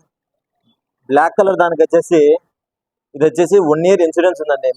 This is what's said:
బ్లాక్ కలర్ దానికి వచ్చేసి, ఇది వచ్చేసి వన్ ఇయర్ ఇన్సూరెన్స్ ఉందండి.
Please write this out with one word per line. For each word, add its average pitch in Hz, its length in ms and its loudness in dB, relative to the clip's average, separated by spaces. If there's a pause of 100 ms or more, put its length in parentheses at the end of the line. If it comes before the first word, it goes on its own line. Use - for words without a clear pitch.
(1080)
బ్లాక్ 147 280 0
కలర్ 190 240 0
దానికి 170 240 -2
వచ్చేసి, 165 340 0 (960)
ఇది 143 120 -4
వచ్చేసి 170 300 0 (120)
వన్ 156 180 0
ఇయర్ 190 180 2
ఇన్సూరెన్స్ 165 380 -2
ఉందండి. 139 340 -4